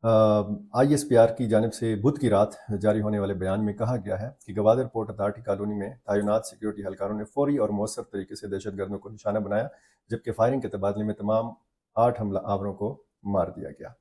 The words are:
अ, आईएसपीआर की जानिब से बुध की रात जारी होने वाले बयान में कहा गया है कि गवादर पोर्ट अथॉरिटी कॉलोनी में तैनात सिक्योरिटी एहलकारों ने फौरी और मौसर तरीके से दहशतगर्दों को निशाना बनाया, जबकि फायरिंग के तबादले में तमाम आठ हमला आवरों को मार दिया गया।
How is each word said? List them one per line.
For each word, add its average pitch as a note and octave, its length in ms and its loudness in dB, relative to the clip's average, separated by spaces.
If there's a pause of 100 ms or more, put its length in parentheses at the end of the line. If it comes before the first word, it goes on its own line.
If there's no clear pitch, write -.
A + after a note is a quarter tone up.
अ, A2+ 60 4 (640)
आईएसपीआर B2 560 6
की B2 140 -4
जानिब A2 240 2
से A2+ 260 -2
बुध G#2 220 2
की B2+ 100 2
रात G#2 300 2 (120)
जारी G#2+ 300 2
होने G#2 180 0
वाले G2 160 -2
बयान F#2+ 260 -2
में G#2 160 -2
कहा A2+ 200 -2
गया F#2+ 200 -4
है A2 200 -8 (100)
कि G#2 60 -12
गवादर A2 340 4
पोर्ट A2 240 -6
अथॉरिटी G2+ 320 -4
कॉलोनी G2+ 320 -2
में G2+ 220 -8
तैनात G#2 480 0
सिक्योरिटी - 380 -8
एहलकारों G2 360 -6
ने G#2 60 -6
फौरी C#3+ 340 0
और C3 120 0
मौसर G#2+ 320 -4
तरीके - 340 -10
से G#2 120 -12
दहशतगर्दों G2 500 -6
को G#2+ 120 -14
निशाना G#2+ 300 -2
बनाया, G#2 300 -2 (400)
जबकि A#2 200 -6
फायरिंग B2 320 2
के A2+ 60 -4
तबादले G2+ 360 -2
में G#2 120 -2
तमाम A2 400 -2 (420)
आठ A#2+ 220 4
हमला G2 200 -2
आवरों G2+ 320 -4
को G#2 320 -6 (220)
मार F#2+ 240 0
दिया E2+ 200 -12
गया। - 300 -18